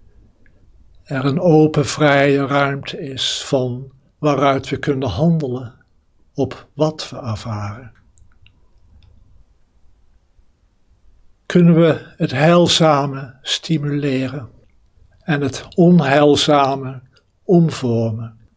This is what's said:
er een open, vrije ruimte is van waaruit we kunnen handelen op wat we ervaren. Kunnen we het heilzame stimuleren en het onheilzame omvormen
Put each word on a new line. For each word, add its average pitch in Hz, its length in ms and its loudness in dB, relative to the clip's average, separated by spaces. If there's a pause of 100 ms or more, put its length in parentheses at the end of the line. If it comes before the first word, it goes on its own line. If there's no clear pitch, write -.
(1040)
er 135 200 -6
een 143 160 -2
open, 156 460 4
vrije 139 600 2
ruimte 139 540 -2
is 135 440 -8
van 127 480 -4 (260)
waaruit 139 500 0
we 139 80 -6
kunnen 131 320 -4
handelen 131 640 -2 (600)
op - 400 -6
wat 156 360 -4
we - 60 -14
ervaren. 110 760 -10 (3500)
Kunnen 170 280 4
we 160 420 0
het 160 140 -4
heilzame 143 1120 2
stimuleren 143 1080 -6 (680)
en 151 220 -4
het - 340 -6
onheilzame 143 1300 4 (420)
omvormen 117 920 0 (180)